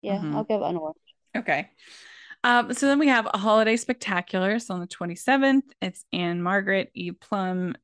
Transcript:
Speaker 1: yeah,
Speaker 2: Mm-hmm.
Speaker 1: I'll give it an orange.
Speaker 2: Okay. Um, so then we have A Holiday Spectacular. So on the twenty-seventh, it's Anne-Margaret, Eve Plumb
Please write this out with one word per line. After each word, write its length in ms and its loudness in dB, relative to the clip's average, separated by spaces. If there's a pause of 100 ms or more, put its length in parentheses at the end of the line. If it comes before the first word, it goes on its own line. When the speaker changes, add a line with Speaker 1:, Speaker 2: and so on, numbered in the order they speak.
Speaker 1:
yeah, 140 -2
Speaker 2:
Mm-hmm. 200 -4
Speaker 1:
I'll 80 -2
give 180 -2
it 20 -4
an 140 -2
orange. 180 -8 (400)
Speaker 2:
Okay. 320 -2 (720)
Um, 300 2
so 140 -2
then 120 4
we 100 4
have 240 2
A 60 -2
Holiday 380 4
Spectacular. 800 -2
So 160 -8
on 60 -6
the 60 -8
twenty-seventh, 800 2 (160)
it's 300 -8
Anne-Margaret, 840 0
Eve 260 -8
Plumb 640 -4